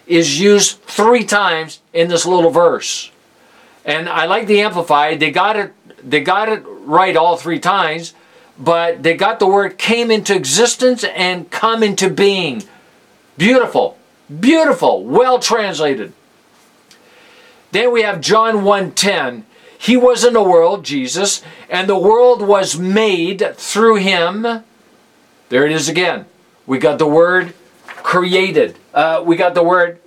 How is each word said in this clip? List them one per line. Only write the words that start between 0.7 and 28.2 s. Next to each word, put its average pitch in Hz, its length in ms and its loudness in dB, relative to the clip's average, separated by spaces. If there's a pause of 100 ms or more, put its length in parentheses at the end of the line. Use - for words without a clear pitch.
three 226 400 2
times 175 560 -2 (120)
in 170 160 0
this 170 200 -2
little 170 240 4
verse. 165 580 0 (800)
And 160 220 -6
I 165 160 -2
like 202 220 -2
the 208 140 2
Amplified. 156 580 0
They 156 100 0
got 185 260 0
it, 202 160 -6 (320)
they 135 160 -2
got 185 300 -2
it 208 160 -6
right 165 500 0
all 170 220 2
three 160 220 -6
times, 170 560 -4 (420)
but 170 460 -2
they 165 100 2
got 196 240 -2
the 214 80 0
word 196 320 0
"came 233 320 -2
into 208 240 0
existence" 208 720 0
and 180 480 -6
"come 226 320 -2
into 190 260 0
being." 170 540 0 (720)
Beautiful, 208 580 0 (440)
beautiful, 262 640 2
well 240 340 2
translated. 151 760 -4 (1600)
Then 240 180 0
we 233 100 2
have 196 200 -4
John 214 420 0
one 196 260 0
ten. 143 560 -4 (320)
"He - 180 0
was 247 300 4
in 240 80 4
the 226 80 4
world," 180 420 2
Jesus, 139 600 -4 (260)
"and 185 180 -4
the 202 80 2
world 226 460 4
was 196 340 0
made 185 800 -2
through 220 420 0
him." 196 680 -2 (840)
There 135 180 2
it 151 40 -2
is 156 160 -4
again. 156 380 -4 (400)
We 131 140 -4
got 151 180 0
the 156 80 0
word 170 480 2 (480)
created. 180 800 0 (160)